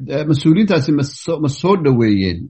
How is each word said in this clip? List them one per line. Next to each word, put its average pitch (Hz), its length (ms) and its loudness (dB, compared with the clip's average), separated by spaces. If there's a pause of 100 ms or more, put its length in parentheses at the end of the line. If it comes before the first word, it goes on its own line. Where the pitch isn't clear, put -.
eh, 143 220 -4
mas-uuliyiintaasi 160 640 2
ma 143 120 0
so-, - 360 -6
ma 151 80 -2
soo 175 300 0
dhoweeyeen? 107 600 0 (100)